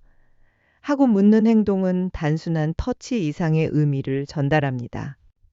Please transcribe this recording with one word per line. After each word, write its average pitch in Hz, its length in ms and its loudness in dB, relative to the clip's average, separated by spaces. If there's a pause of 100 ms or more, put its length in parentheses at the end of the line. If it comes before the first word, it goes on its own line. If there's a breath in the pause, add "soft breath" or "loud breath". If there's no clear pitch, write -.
(800)
하고 277 260 0
묻는 214 380 4
행동은 190 640 2
단순한 160 640 -2
터치 240 520 -4
이상의 160 440 0
의미를 139 540 -2
전달합니다. 139 920 -4 (360)